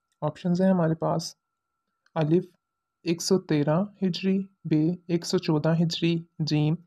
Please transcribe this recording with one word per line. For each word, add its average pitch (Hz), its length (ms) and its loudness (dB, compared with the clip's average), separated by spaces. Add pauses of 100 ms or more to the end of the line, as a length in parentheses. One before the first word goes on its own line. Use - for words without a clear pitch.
(240)
ऑप्शंस 175 380 -2
हैं 190 100 4
हमारे 165 240 2
पास 160 420 -4 (800)
अलिफ 165 320 2 (580)
एक 165 160 -2
सौ 190 160 2
तेरह 156 500 0 (140)
हिजरी, 190 480 -2 (180)
बे 160 300 2 (120)
एक 170 160 -2
सौ 190 120 0
चौदह 160 360 0
हिजरी, 170 520 0 (160)
जीम 151 460 0